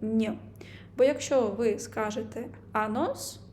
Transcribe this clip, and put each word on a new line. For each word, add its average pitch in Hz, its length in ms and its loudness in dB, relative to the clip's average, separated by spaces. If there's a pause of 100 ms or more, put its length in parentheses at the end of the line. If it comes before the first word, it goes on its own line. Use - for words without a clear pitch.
н. 220 360 2 (580)
Бо 247 80 8
якщо 269 440 4 (100)
ви 220 200 2
скажете 220 680 -6 (260)
años 233 680 -2 (140)